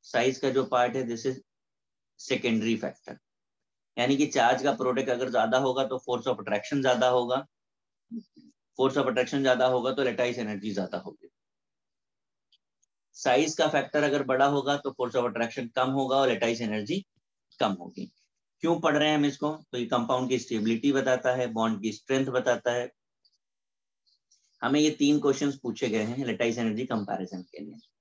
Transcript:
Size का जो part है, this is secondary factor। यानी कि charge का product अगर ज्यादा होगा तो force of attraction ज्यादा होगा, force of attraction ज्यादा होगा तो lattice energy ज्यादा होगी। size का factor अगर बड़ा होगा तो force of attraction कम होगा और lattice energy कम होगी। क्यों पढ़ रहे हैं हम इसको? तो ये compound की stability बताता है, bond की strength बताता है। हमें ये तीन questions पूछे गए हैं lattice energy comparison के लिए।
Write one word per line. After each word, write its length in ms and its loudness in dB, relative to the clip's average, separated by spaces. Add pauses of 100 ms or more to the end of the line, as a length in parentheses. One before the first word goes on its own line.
Size 340 0
का 100 0
जो 160 2
part 300 2
है, 80 -2
this 220 -6
is 120 -2 (800)
secondary 580 0
factor। 380 -10 (800)
यानी 200 2
कि 100 2
charge 360 2
का 80 2
product 380 0
अगर 220 -2
ज्यादा 260 2
होगा 300 2
तो 120 -6
force 280 -4
of 120 -2
attraction 420 -2
ज्यादा 280 4
होगा, 360 2 (1300)
force 180 2
of 80 2
attraction 360 0
ज्यादा 260 4
होगा 240 0
तो 120 -2
lattice 340 -2
energy 360 -6
ज्यादा 240 -4
होगी। 320 -14 (1900)
size 420 2
का 100 2
factor 360 0
अगर 200 0
बड़ा 220 4
होगा 320 0
तो 140 -6
force 300 -2
of 80 0
attraction 460 -4
कम 140 0
होगा 280 0
और 120 4
lattice 320 0
energy 440 -4 (540)
कम 120 0
होगी। 400 -10 (520)
क्यों 160 2
पढ़ 180 2
रहे 120 4
हैं 80 2
हम 80 4
इसको? 300 -2 (160)
तो 60 -6
ये 80 -2
compound 440 0
की 100 2
stability 520 0
बताता 440 2
है, 120 0
bond 340 -2
की 100 -2
strength 360 -2
बताता 440 0
है। 200 -4 (1700)
हमें 180 2
ये 120 6
तीन 280 4
questions 440 2
पूछे 260 -4
गए 140 0
हैं 140 -4
lattice 400 -2
energy 280 -2
comparison 560 -4
के 180 -18
लिए। 200 -14 (220)